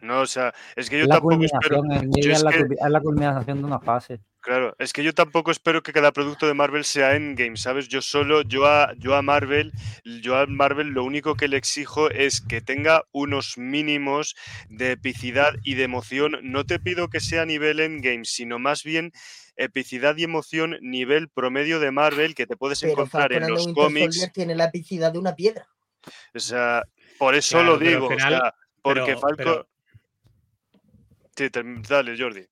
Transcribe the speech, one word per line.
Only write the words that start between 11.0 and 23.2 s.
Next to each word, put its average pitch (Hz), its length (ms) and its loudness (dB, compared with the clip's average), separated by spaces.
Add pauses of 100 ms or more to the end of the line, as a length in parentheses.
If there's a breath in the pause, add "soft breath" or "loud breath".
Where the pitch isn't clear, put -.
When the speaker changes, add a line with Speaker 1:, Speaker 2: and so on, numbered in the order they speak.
Speaker 1:
único 143 300 -2
que 131 140 -2
le 139 100 0
exijo 147 520 -2
es 139 300 0
que 113 220 -8
tenga 147 500 2
unos 143 460 -4
mínimos 143 760 -2 (360 loud breath)
de 127 220 -4
epicidad 127 600 0 (100)
y 139 120 -4
de 127 100 0
emoción. 127 580 -2
No 131 220 -4
te 175 160 -4
pido 175 300 -4
que 160 100 -4
sea 165 220 -2
a 160 40 -2
nivel 151 340 0
Endgame, 131 440 -2
sino 120 340 -8
más 143 240 -2
bien 160 300 -4 (460 loud breath)
epicidad 131 600 -2
y 165 40 -2
emoción 160 600 -4
nivel 127 480 -2
promedio 147 500 -2
de 143 100 0
Marvel 151 440 0
que 123 120 -4
te 117 120 -8
puedes 139 220 -4
Speaker 3:
Pero 160 120 -2
Speaker 1:
encontrar 143 400 0